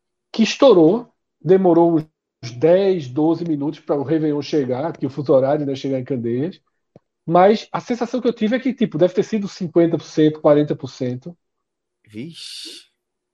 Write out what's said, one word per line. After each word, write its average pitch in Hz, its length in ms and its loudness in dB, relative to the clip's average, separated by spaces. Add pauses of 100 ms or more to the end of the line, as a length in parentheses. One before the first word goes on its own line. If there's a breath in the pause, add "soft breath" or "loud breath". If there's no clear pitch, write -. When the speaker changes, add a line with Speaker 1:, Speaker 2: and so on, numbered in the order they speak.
(320)
Speaker 1:
que 226 100 0
estourou. 208 680 4 (280)
Demorou 170 560 4 (460)
uns 123 100 -14
dez, 170 560 0
doze 156 360 -2
minutos 151 360 -6
pra 156 160 -4
o 139 60 -4
Réveillon 151 400 -2
chegar, 139 540 -4
que 156 100 -8
o 135 40 -4
fuso 135 220 -4
horário, 143 340 2
né, 139 80 -6
chegar 135 260 -6
em 127 40 -10
Candeias. 123 560 -6 (640)
Mas 185 460 2
a - 80 -6
sensação 240 400 -6
que 254 80 -2
eu 226 40 -2
tive 214 240 -2
é 240 40 -4
que, 254 140 -4
tipo, 170 240 -2
deve 175 160 2
ter 208 80 0
sido 208 260 -4
cinquenta 170 500 0
por 160 60 -8
cento, 156 360 0
quarenta 147 340 2
por 135 140 -12
cento. 127 480 -10 (680)
Speaker 2:
Vixe. - 840 -16 (460)